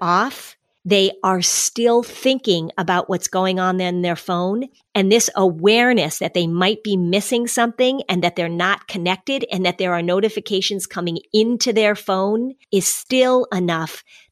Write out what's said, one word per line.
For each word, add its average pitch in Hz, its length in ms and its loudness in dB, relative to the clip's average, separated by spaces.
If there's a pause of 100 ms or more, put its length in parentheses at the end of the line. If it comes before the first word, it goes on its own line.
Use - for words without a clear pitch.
off, 185 560 -2 (300)
they 196 240 4 (120)
are 185 180 2
still 233 640 2
thinking 226 720 0
about 180 320 0
what's 180 180 -4
going 185 320 0
on 185 220 0
in 180 220 -2
their 175 120 -2
phone. 190 540 -4 (260)
And 190 160 2
this 226 240 4
awareness 196 840 2
that - 160 -4
they 175 120 0
might 185 360 0
be 208 120 -2
missing 202 520 0
something 254 600 0
and 175 160 -2
that 175 140 -2
they're 170 140 -2
not 175 360 -2
connected 190 640 -4
and 185 140 -2
that 175 140 -2
there 180 160 0
are 170 80 -2
notifications 196 840 -2
coming 175 340 -6 (120)
into 226 400 2
their 208 220 2
phone 208 580 -2 (180)
is 190 160 0
still 254 640 2
enough 170 540 -4 (280)